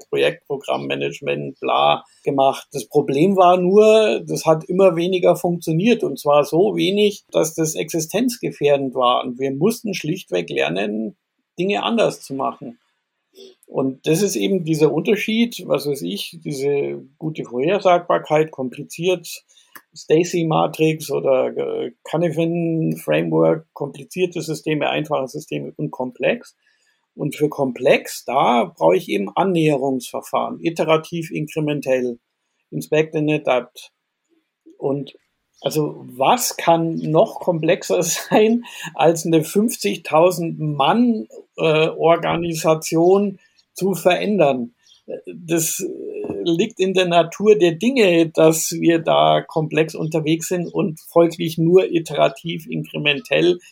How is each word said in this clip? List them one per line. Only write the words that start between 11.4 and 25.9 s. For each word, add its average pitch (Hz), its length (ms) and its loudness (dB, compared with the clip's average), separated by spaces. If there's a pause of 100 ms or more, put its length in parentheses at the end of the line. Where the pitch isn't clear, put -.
Dinge 196 240 -2
anders 196 380 0
zu - 140 -12
machen. 127 440 -8 (880)
Und 135 400 -6
das 165 160 2
ist 202 140 -2
eben 196 280 0
dieser 156 280 2
Unterschied, 220 720 0
was 147 200 -2
weiß 147 160 -4
ich, 180 400 -8
diese 143 600 -4 (160)
gute 156 260 -8
Vorhersagbarkeit, 170 1040 0
kompliziert, 160 960 -6 (500)
Stacy-Matrix 160 1160 0
oder, 135 460 0
äh, 131 360 -6 (160)
Cynefin-Framework, 160 1700 0
komplizierte 156 640 -6
Systeme, 156 480 -4
einfache 143 380 -4
Systeme 147 500 -10
und 147 140 -6